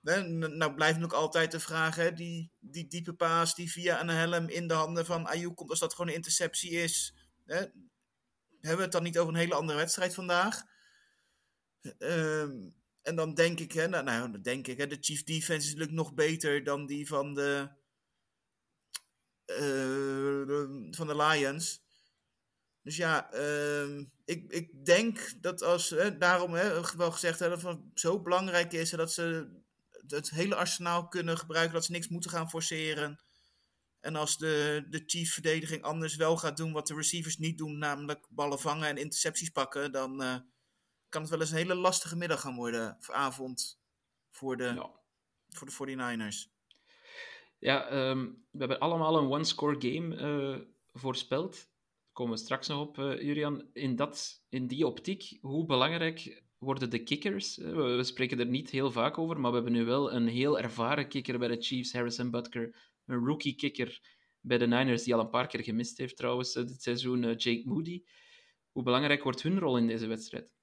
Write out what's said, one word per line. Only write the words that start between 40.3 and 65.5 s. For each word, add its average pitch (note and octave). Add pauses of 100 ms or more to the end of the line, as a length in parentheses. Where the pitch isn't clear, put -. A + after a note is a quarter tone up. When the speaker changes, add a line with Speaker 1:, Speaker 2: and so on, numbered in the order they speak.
Speaker 1:
kan D#3
het D#3
wel E3
eens D#3+
een D#3+
hele F3+
lastige F3+
middag E3+
gaan C3
worden, A#2
of -
avond, C3 (500)
voor C3
de, B2
Speaker 2:
Ja. B2 (600)
Speaker 1:
voor -
de C#3
forty-niners. A#2+ (1120)
Speaker 2:
Ja, C3+
ehm, C3 (260)
we D3
hebben C3
allemaal D#3+
een C#3
one-score D3
game, D#3+
eh, C#3 (340)
voorspeld. C3+
Daar -
komen A#2+
we A2
straks C3
nog D3
op, D3
eh, C#3
Julian. D3
In C3
dat, -
in B2+
die C#3
optiek, -
hoe C#3+
belangrijk D#3+ (140)
worden C3
de A2+
kickers? G3
Eh, -
we, D#3
we B2
spreken B2+
er A#2+
niet B2+
heel C3+
vaak B2
over, E3
maar B2
we A#2+
hebben A#2+
nu A#2
wel C3
een A#2
heel B2+
ervaren A#2+
kicker B2+
bij A#2+
de A#2
Chiefs, B2+
Harrison A#2+
Butker. A#2+ (120)
Een B2
rookie C#3+
kicker C3+ (420)
bij B2
de A#2+
Niners, A#2+
die B2
al A2+
een A2
paar B2
keer A2+